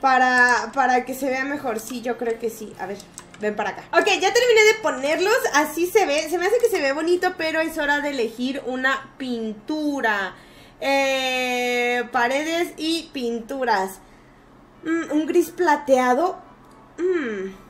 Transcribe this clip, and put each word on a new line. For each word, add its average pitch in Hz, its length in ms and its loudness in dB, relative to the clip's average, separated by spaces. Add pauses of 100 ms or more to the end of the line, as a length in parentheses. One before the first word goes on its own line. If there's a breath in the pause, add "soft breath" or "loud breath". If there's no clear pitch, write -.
Para, 247 720 4
para 247 320 2
que - 100 -6
se 277 120 -4
vea 262 160 -2
mejor. 277 360 -4
Sí, 240 220 -10
yo 233 160 -4
creo 233 200 -2
que 226 140 -4
sí. 214 280 -14
A 190 60 -8
ver, 196 120 -10 (440)
ven 208 140 -2
para 208 160 -4
acá. - 200 -14
Ok, 339 140 4
ya 392 260 2
terminé 453 400 6
de 427 120 0
ponerlos. 311 560 0 (160)
Así 311 320 2
se 381 180 4
ve. 302 240 -2
Se 349 80 -2
me 339 80 0
hace 440 140 4
que 453 100 4
se 381 100 0
ve 277 140 2
bonito, 349 440 0
pero 320 220 -2
es 320 200 -2
hora 294 220 0
de 285 80 -4
elegir 254 580 -4
una 262 500 -4
pintura. 233 1160 -4 (440 loud breath)
Eh, 254 1300 0
paredes 294 680 -2
y 320 340 -4
pinturas. 233 880 -4 (840 loud breath)
Mm, 330 280 -2
un 302 140 0
gris 339 240 2
plateado. 294 880 2 (640)
Mm. 226 720 -4